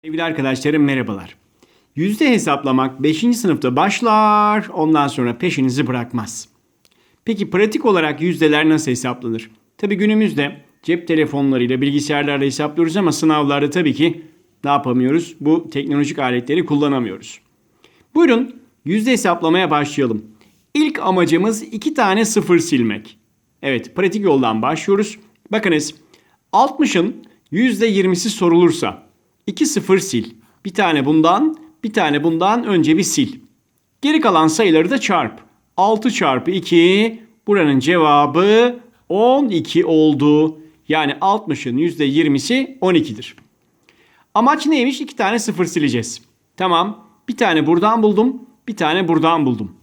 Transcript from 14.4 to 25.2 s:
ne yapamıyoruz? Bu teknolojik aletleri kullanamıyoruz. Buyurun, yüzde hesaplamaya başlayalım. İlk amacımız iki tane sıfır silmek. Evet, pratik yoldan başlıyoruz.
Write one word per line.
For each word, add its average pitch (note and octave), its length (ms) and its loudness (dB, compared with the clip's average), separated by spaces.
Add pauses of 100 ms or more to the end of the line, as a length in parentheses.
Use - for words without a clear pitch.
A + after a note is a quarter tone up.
ne C#3 60 -4
yapamıyoruz? C#3 720 0
Bu D#3+ 300 0
teknolojik C#3+ 500 -2
aletleri B2+ 460 -2
kullanamıyoruz. C#3 760 -4 (760)
Buyurun, C4+ 400 2 (300)
yüzde G#3+ 260 0
hesaplamaya F3 600 0
başlayalım. C#3+ 540 -2 (480)
İlk D4+ 260 0
amacımız F#3 640 0
iki C4 300 -6
tane G#3+ 320 2
sıfır F3+ 340 2
silmek. A#2 580 -2 (440)
Evet, C3 340 -4
pratik G3 280 -2
yoldan B2+ 380 2
başlıyoruz. F3+ 580 -2 (320)